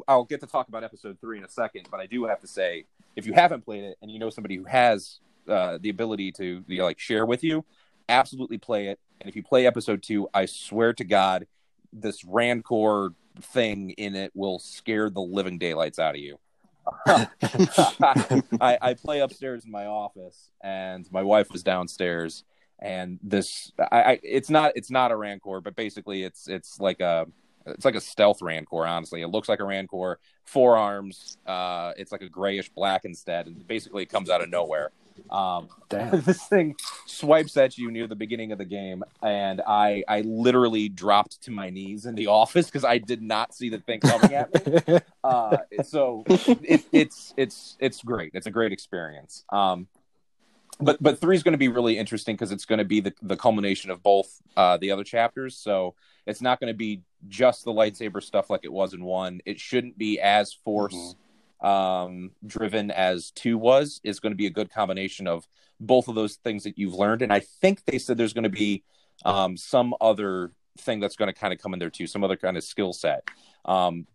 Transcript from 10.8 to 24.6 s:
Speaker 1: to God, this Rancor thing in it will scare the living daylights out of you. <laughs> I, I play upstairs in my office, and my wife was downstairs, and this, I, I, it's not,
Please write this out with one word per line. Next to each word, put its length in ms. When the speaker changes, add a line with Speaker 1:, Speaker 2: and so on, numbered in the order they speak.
Speaker 1:
to 100
God, 440
this 300
Rancor 920
thing 500
in 240
it 180
will 260
scare 500
the 120
living 360
daylights 420
out 160
of 60
you. 160
<laughs> 220
I, 1700
I 120
play 260
upstairs 460
in 60
my 160
office, 640
and 500
my 120
wife 280
was 120
downstairs, 800
and 440
this, 560
I, 220
I, 220
it's 260
not, 260